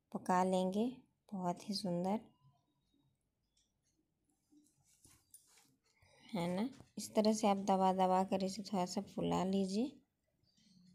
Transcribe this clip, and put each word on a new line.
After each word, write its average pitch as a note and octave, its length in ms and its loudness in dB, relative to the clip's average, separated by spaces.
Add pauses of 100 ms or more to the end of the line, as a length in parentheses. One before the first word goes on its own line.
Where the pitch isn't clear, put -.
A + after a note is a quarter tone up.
(120)
पका F#3 320 0
लेंगे। F#3 420 0 (440)
बहुत F3 400 -6
ही G#3 40 -4
सुंदर, F#3 460 -2 (4000)
है F3 260 -2
ना? A3 140 -2 (280)
इस - 180 -10
तरह G#3+ 180 6
से G#3+ 140 0
आप G3 180 4
दबा F#3+ 300 4
दबा F#3 280 4
कर F#3+ 200 -2
इसे F#3+ 200 -4
थोड़ा F3+ 220 -2
सा F3+ 200 -4
फुला E3+ 400 -2
लीजिए, G3 460 0 (1040)